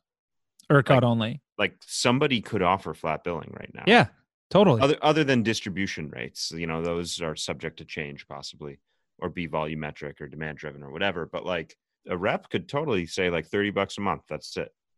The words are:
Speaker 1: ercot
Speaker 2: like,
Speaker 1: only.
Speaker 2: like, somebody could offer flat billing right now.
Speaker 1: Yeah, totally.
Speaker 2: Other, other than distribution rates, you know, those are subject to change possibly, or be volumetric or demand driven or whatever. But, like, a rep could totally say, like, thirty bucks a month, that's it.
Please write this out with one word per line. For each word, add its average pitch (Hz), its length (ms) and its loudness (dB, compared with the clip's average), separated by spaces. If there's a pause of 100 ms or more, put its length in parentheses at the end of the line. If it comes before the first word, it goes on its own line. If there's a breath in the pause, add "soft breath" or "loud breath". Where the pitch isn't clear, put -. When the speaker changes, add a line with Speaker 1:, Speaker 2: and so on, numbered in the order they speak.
(720)
Speaker 1:
ercot 143 180 6
Speaker 2:
like, 131 140 8
Speaker 1:
only. 117 400 0 (160)
Speaker 2:
like, 98 260 0
somebody 127 560 2
could 98 220 -2
offer 90 320 2
flat 78 300 -4
billing 78 340 -6
right - 160 -16
now. - 120 -10
Speaker 1:
Yeah, 196 200 8 (420)
totally. 175 320 6
Speaker 2:
Other, 139 220 4
other 151 220 6
than 131 180 4
distribution 95 680 -2
rates, 64 440 -8
you 82 140 -6
know, 82 160 -4
those 85 380 -4
are 78 160 -4
subject 80 420 -8
to 82 60 -16
change 73 440 -10
possibly, 71 500 -14 (400)
or 90 100 -6
be 85 200 -6
volumetric 78 760 -6
or 71 60 -12
demand 76 280 -10
driven 71 260 -14
or 69 80 -16
whatever. 85 360 -4
But, - 180 -8
like, 85 320 -6 (320)
a 92 80 -4
rep 110 320 -2
could 98 180 -4
totally 139 380 -2
say, 90 240 -2
like, 82 180 -2
thirty 104 240 0
bucks 98 280 -2
a - 20 -6
month, 92 260 -2
that's - 300 -10
it. 85 160 -8 (260)